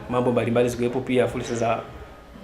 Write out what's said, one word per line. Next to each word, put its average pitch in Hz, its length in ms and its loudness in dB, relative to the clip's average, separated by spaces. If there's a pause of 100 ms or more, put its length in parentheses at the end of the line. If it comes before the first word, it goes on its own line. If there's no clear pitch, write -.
mambo 123 220 2
mbalimbali, 117 380 4
zikiwepo 120 300 0
pia 123 280 2
fursa 120 280 -4
za 113 240 0 (640)